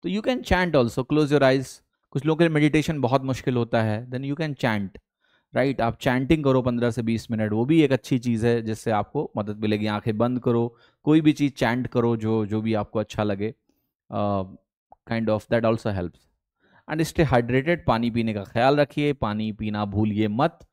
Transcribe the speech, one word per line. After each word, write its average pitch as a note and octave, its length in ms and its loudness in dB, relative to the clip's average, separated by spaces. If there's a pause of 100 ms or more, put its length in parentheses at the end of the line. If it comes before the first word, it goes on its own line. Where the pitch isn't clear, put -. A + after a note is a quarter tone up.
तो F3 60 -6
you G3+ 120 -4
can B3 160 -2
chant F3+ 380 0
also, A#2+ 220 2
close D3 300 0
your C#3+ 140 4
eyes। C3+ 260 4 (440)
कुछ C3+ 140 -4
लोगों D#3 120 0
के E3 60 4
लिए E3 100 2
मेडिटेशन D3+ 480 2
बहुत C3 220 2
मुश्किल C3 340 -2
होता A#2 260 0
है, A2 240 -2
then B2+ 160 -8
you C#3 140 -6
can D3+ 180 -4
chant, G#2 340 -2 (640)
राइट? B2+ 260 0
आप A2+ 160 -2
चैंटिंग C3+ 460 0
करो C3 180 2
पन्द्रह A#2+ 300 0
से A#2+ 100 -6
बीस A2+ 300 -2
मिनट, A2 200 -2
वो A2 140 0
भी D#3+ 160 4
एक C#3 100 4
अच्छी C3 280 -2
चीज़ A#2 260 -2
है A#2+ 160 2
जिससे A2 300 -6
आपको A2 460 -4
मदद G#2 200 -6
मिलेगी। G#2+ 300 -2
आंखें G#2+ 300 -4
बंद A#2+ 220 0
करो, A#2 380 0 (260)
कोई D#3 180 4
भी D3+ 120 4
चीज़ C#3+ 180 0
चैंट A#2+ 360 -2
करो, A#2 300 0
जो, A2 280 0
जो G#2+ 160 -4
भी A2 120 -2
आपको G#2+ 260 -4
अच्छा G#2+ 240 -4
लगे, G#2 320 -4 (560)
अ, G2+ 300 -2 (680)
kind A2+ 160 -2
of A2 120 0
that A#2 220 0
also A2+ 260 0
helps। F#2 320 -6 (720)
And D#3 220 -2
stay E3+ 120 4
hydrated, C3 520 2 (100)
पानी A#2 240 0
पीने A2+ 220 -2
का G2+ 100 -4
ख्याल B2+ 340 2
रखिए, D3 360 0
पानी A2 380 -4
पीना G#2 340 -4
भूलिए G#2+ 420 0
मत। B2 320 0 (140)